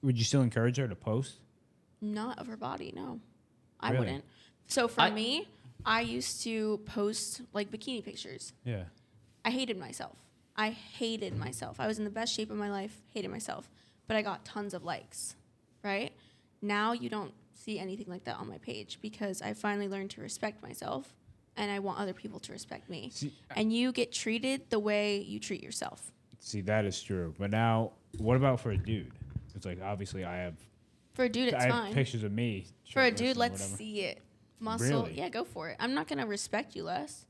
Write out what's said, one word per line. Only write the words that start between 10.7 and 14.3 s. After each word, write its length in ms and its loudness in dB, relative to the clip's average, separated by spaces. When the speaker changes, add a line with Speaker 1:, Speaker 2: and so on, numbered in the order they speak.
Speaker 2:
myself. 420 -6
I 80 0
was 120 0
in 60 0
the 40 -2
best 240 -2
shape 160 -2
of 80 -4
my 120 -2
life, 400 -6
hated 200 -6
myself. 400 -8
But 100 0
I 40 4
got 240 -4